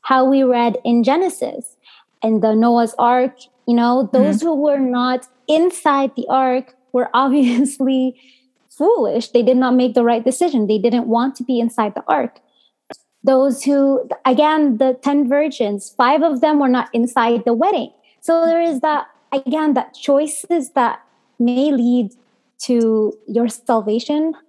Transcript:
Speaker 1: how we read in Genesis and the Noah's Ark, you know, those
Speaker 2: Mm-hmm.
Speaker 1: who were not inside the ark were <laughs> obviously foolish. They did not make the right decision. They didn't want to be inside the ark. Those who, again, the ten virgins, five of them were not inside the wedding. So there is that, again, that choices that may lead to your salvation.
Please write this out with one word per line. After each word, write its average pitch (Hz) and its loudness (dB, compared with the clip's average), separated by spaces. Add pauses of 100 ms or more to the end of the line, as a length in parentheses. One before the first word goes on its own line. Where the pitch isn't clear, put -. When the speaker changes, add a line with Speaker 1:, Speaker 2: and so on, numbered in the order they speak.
Speaker 1:
how 262 2
we 269 2
read 240 0
in 240 2
Genesis - -4 (460)
and 220 0
the 220 2
Noah's 233 2
Ark, 254 0 (300)
you 240 0
know, 240 0
those 208 2
Speaker 2:
Mm-hmm. 320 -4
Speaker 1:
who 320 0
were 285 0
not 254 -2 (220)
inside 302 0
the 240 -8
ark 262 0 (180)
were 247 0
<laughs> - -2
obviously 262 0 (540)
foolish. 285 0
They 220 2
did 247 2
not 254 2
make 247 0
the 240 2
right 233 0
decision. 262 0
They 214 0
didn't 233 0
want 240 -2
to 247 -10
be 240 -2
inside 226 -4
the - -10
ark. 254 -4 (840)
Those 262 2
who, 277 0 (180)
again, 294 2
the 262 2
ten 285 0
virgins, 247 -2
five 277 2
of 294 0
them 302 2
were 269 2
not 247 0
inside 233 0
the 240 0
wedding. 349 -2 (280)
So 330 0
there 330 2
is 320 -2
that, 302 -2 (240)
again, 269 -2
that - -4
choices 294 -2
that - -2 (380)
may 247 0
lead 240 0 (540)
to 220 0 (160)
your 233 -2
salvation. 240 -4 (140)